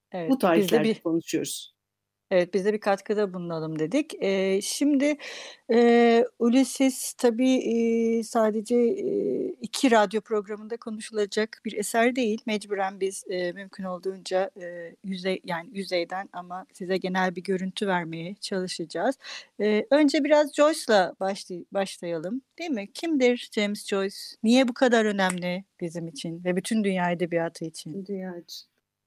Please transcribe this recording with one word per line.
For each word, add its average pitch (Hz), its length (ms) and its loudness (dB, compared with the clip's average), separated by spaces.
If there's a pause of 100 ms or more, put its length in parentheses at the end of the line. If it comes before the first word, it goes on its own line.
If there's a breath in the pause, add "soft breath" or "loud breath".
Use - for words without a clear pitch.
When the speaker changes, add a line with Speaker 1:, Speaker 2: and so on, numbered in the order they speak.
(120)
Speaker 1:
Evet, 170 180 -4
Speaker 2:
bu 269 40 4
Speaker 1:
biz 262 40 2
de - 40 -8
Speaker 2:
tarihlerde 190 480 4
Speaker 1:
bir 214 100 -2
Speaker 2:
konuşuyoruz. - 800 -4 (540)
Speaker 1:
Evet, 180 220 2
biz 190 120 0
de 208 80 2
bir 214 60 -4
katkıda 202 540 0
bulunalım 160 460 -4
dedik. 254 440 -2
Ee, 190 400 2
şimdi, 285 540 2 (540 loud breath)
e, 233 540 6 (140)
Ulysses 262 720 2
tabii, 254 400 2
e, 233 720 2
sadece, 220 520 0
e, 233 720 0 (140)
iki 240 300 0
radyo 208 300 4
programında 214 560 -6
konuşulacak 214 880 -4
bir 208 80 -6
eser 233 420 2
değil. 220 300 0
Mecburen 202 540 -4
biz, 190 300 -4
e, 180 220 -2
mümkün 190 320 -12
olduğunca, 185 680 -4 (100)
e, 175 420 -12
yüzey, 190 400 -4
yani 170 340 -8
yüzeyden 185 560 -4
ama 180 400 -12
size 185 240 -2
genel 185 380 -2
bir 180 80 -10
görüntü 190 440 -4
vermeye 170 480 -4
çalışacağız. 185 800 -4 (460 loud breath)
E, 208 300 2
önce 294 320 6
biraz 294 320 4
Joyce'la 294 640 4
başlay-, 190 520 -6
başlayalım, 185 720 -4 (180)
değil 339 120 -6
mi? 202 220 -4
Kimdir 254 640 2
James 208 320 -2
Joyce? 196 280 -2 (280)
Niye 240 240 6
bu 240 60 -2
kadar 240 320 4
önemli 185 580 0 (180)
bizim 165 260 -6
için 170 360 -10
ve 180 120 0
bütün 208 280 -2
dünya 185 280 0
edebiyatı 170 540 -2
için? 165 400 -10
Speaker 2:
Dünya 185 320 -8
için. - 300 -18 (400)